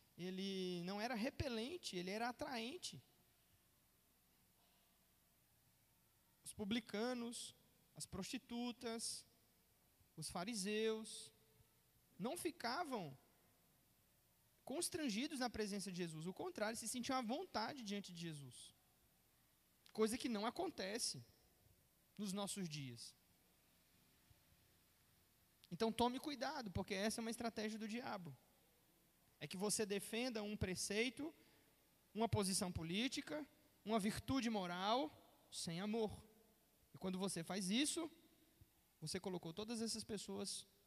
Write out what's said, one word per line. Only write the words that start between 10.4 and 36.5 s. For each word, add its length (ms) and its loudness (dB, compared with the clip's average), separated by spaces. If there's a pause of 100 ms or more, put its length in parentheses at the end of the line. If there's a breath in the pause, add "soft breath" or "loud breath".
não 120 2
ficavam 800 0 (1500)
constrangidos 720 0
na 100 2
presença 400 -2
de 140 -4
Jesus. 240 -4
O 60 -2
contrário, 440 -2
se 120 -4
sentiam 280 0
à 40 2
vontade 600 0
diante 320 -4
de 140 -8
Jesus. 300 -8 (1400)
Coisa 240 4
que 120 -2
não 160 0
acontece 800 -2 (920)
nos 160 -4
nossos 340 -2
dias. 480 -6 (2500)
Então 200 4
tome 280 4
cuidado, 520 -2
porque 220 -2
essa 260 2
é 20 -2
uma 100 0
estratégia 480 -2
do 80 -2
diabo. 480 -4 (1040)
É 80 -4
que 80 -6
você 300 2
defenda 580 0
um 140 -2
preceito, 760 0 (800 loud breath)
uma 140 6
posição 440 4
política, 760 0 (380)
uma 140 6
virtude 500 4
moral, 500 4 (500)
sem 300 -2
amor. 320 4 (800)